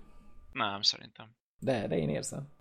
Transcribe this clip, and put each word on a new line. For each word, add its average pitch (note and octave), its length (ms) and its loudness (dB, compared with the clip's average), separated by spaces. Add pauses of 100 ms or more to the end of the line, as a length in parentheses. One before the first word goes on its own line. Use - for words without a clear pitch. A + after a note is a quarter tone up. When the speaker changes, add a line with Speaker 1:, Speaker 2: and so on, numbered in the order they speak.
(520)
Speaker 1:
Nem, G2+ 300 0
szerintem. A2+ 540 0 (220)
Speaker 2:
De, A2+ 280 2
de D#3+ 100 2
én D#3 120 4
érzem. - 400 -2 (120)